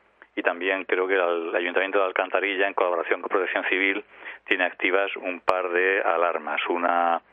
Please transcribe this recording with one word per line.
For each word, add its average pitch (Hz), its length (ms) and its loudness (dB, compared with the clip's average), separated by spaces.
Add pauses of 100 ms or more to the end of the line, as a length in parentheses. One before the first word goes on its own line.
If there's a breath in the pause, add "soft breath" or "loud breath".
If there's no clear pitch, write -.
(340 soft breath)
y 101 80 -4
también 92 420 0
creo 92 220 0
que 95 80 2
el 87 400 0
Ayuntamiento 92 440 0
de 98 80 4
Alcantarilla, 92 600 0
en 95 80 -4
colaboración 90 460 0
con 87 80 -10
Protección 92 400 0
Civil, 95 340 0 (440 loud breath)
tiene 92 180 2
activas 95 520 0
un 90 240 -8
par 92 300 0
de 95 300 2
alarmas, 80 600 0 (100)
una 87 500 0 (120)